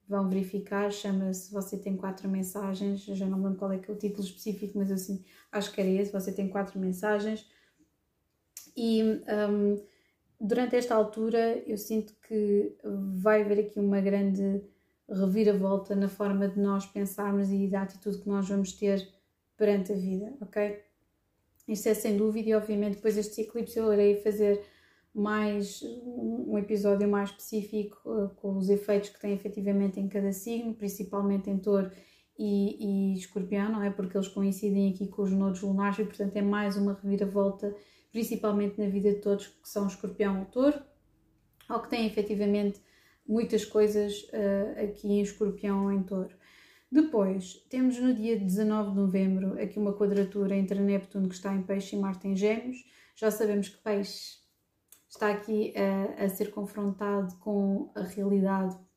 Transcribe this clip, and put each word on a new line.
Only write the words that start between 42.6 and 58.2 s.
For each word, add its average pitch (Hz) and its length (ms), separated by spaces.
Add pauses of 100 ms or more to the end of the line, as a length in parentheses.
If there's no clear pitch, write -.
muitas 214 400
coisas, 208 680
eh, 202 580
aqui - 160
em 202 160
Escorpião 196 640
ou 196 80
em 196 100
Touro. 190 320 (560)
Depois, 202 800
temos 254 300
no 254 120
dia 220 240
dezanove 208 540
de 196 60
novembro 190 640
aqui 208 160
uma 202 140
quadratura 196 640
entre 196 240
Neptuno, 196 480
que 185 80
está 196 180
em 190 80
Peixe, 196 320
e 208 60
Marte 190 260
em 196 100
Gêmeos. 226 480 (300)
Já 220 160
sabemos 208 380
que - 120
Peixe - 640 (640)
está 214 220
aqui 214 460
a, 196 480
a 196 40
ser 202 220
confrontado 202 880
com 202 580
a 208 80
realidade 190 760 (200)